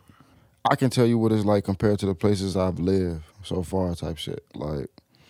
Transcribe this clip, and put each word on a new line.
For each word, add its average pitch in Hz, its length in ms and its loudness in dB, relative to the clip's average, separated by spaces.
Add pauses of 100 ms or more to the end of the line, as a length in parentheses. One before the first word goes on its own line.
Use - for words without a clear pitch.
(680)
I 143 60 4
can 135 140 2
tell 123 160 2
you 117 120 4
what 110 140 2
it's 107 140 2
like 104 180 4
compared 101 360 0
to 101 60 -2
the 98 100 0
places 98 420 0
I've 92 220 0
lived 87 440 0 (200)
so 90 200 -4
far 90 320 -2
type 80 220 -6
shit. - 260 -10 (100)
Like, 73 340 -6 (420)